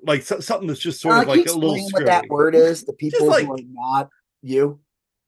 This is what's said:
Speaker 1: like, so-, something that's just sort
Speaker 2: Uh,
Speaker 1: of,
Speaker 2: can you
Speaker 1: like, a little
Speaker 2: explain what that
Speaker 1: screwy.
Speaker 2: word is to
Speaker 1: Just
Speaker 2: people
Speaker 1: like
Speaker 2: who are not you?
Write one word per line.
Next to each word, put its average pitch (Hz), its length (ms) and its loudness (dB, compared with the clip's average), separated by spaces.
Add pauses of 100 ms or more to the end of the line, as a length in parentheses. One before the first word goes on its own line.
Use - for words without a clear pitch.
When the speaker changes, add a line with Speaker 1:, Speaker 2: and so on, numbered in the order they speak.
Speaker 1:
like, 147 180 0
so-, - 160 -6
something 196 300 -6
that's 139 100 -8
just - 220 -8
sort 185 160 2
Speaker 2:
Uh, 240 60 4
Speaker 1:
of, - 40 0
Speaker 2:
can - 80 0
you 349 120 6
Speaker 1:
like, 170 40 -6
a 170 80 -4
little 156 160 0
Speaker 2:
explain - 200 -6
what 156 120 0
that 180 200 2
Speaker 1:
screwy. - 40 -14
Speaker 2:
word 151 240 2
is 160 300 4
to - 80 -10
Speaker 1:
Just - 80 -16
Speaker 2:
people 453 260 0
Speaker 1:
like 554 200 4
Speaker 2:
who - 80 -6
are - 40 -8 (140)
not 131 360 -4 (320)
you? 139 380 -2 (500)